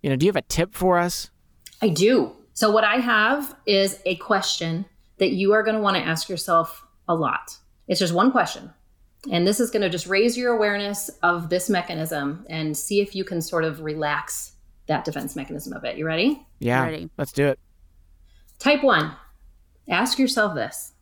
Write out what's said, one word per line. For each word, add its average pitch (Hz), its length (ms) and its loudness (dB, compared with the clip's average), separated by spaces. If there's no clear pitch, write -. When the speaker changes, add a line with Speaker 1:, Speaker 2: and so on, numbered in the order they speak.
Speaker 1:
you 147 80 -2
know, 135 60 2
do 143 100 2
you 202 40 6
have 185 80 0
a 131 60 2
tip - 300 -2
for 180 240 2
us? 175 340 -2
Speaker 2:
I 220 80 4
do. 185 420 4
So 214 180 2
what 220 140 4
I 214 100 2
have 240 600 0
is 196 400 2
a 185 100 0
question 180 720 -2
that 190 160 2
you 196 180 2
are 214 120 4
gonna 214 180 0
wanna 185 180 2
ask 160 300 -4
yourself 165 560 0
a 170 40 2
lot. - 440 -4
It's 180 100 0
just 170 140 0
one 214 180 4
question. - 400 -2
And 175 160 2
this 208 140 2
is 226 100 0
gonna 202 180 0
just 170 180 -4
raise 226 300 2
your 247 160 0
awareness 202 560 -2
of 175 260 0
this 180 200 0
mechanism 160 800 -2
and 156 280 -4
see 202 240 0
if 196 140 -4
you 190 80 -4
can 175 180 -4
sort 165 220 -2
of 160 180 -4
relax 151 680 -6
that - 180 -2
defense 139 300 -8
mechanism 139 380 -10
a 120 60 -12
bit. - 180 -8
You 156 80 -6
ready? 185 400 -2
Speaker 1:
Yeah, 123 240 0
Speaker 3:
Ready. 160 340 -8
Speaker 1:
let's 147 140 -6
do 143 160 2
it. 135 100 0
Speaker 2:
Type 277 240 4
one, 160 300 2
ask 247 300 0
yourself 214 360 2
this. - 360 -8